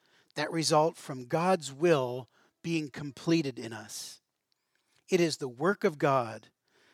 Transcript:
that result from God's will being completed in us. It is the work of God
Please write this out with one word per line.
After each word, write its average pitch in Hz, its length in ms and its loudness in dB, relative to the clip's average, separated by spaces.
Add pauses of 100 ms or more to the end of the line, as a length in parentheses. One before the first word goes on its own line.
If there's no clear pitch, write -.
(340)
that 151 180 -4
result 160 460 4
from 127 300 -12
God's 160 440 0
will 135 560 2 (360)
being 160 260 -2
completed 147 720 -2
in 113 140 -8
us. - 480 -14 (840)
It 180 140 2
is 160 160 0
the 143 100 -6
work 147 360 -2
of 156 160 0
God 123 480 0 (460)